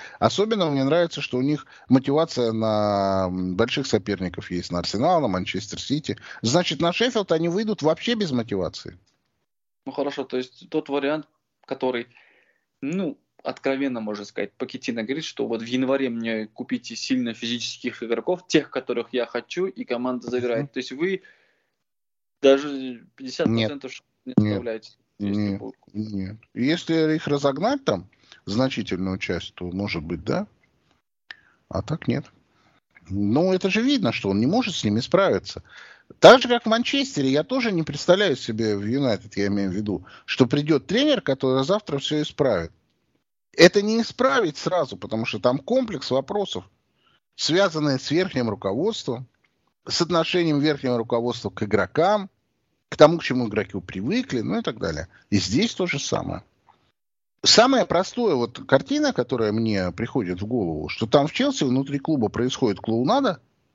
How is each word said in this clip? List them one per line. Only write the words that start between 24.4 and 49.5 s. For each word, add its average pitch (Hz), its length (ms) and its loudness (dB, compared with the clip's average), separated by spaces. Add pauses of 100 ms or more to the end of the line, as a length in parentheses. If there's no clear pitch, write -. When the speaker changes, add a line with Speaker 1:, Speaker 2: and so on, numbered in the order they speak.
Speaker 2:
оставляете, 110 380 -6 (280)
если 101 220 -2
Speaker 1:
Нет. 101 180 -2
Speaker 2:
будут. 107 180 -12 (160)
Speaker 1:
Нет. 104 440 -8 (180)
Если 156 640 0
их - 120 -6
разогнать 151 560 0
там, 95 240 -2 (380)
значительную 98 720 -2
часть, - 360 -6
то, 90 120 -10
может 92 360 -4
быть, 80 220 -8
да. 202 220 -2 (1200)
А 95 140 -4
так - 260 -6
нет. 135 160 0 (840)
Ну, 107 440 2
это 185 180 0
же 214 120 0
видно, 240 300 0
что - 180 -4
он 98 100 2
не 120 60 2
может 214 280 0
с - 100 -6
ними 107 160 0
справиться. 127 600 0 (580)
Так 196 220 12
же, 247 60 -2
как 240 160 2
в 226 40 0
Манчестере, 233 640 0
я 143 120 2
тоже 233 300 0
не 165 100 0
представляю 170 540 4
себе 110 400 0
в 101 100 -4
Юнайтед, 120 500 0
я 101 100 2
имею 98 240 0
в - 40 -4
виду, 104 300 -4 (220)
что - 200 4
придет 147 400 0
тренер, 254 360 2
который 135 420 0
завтра 165 340 -2
все 151 240 -2
исправит. 113 480 0 (840)
Это 180 280 8
не 220 200 0
исправить 247 540 0
сразу, 151 400 -2
потому 110 300 -4
что 107 120 -6
там 123 200 2
комплекс 226 520 -2
вопросов, 135 540 -4 (720)
связанные 156 600 2
с - 120 -8
верхним 147 400 0
руководством, 120 760 -4 (600)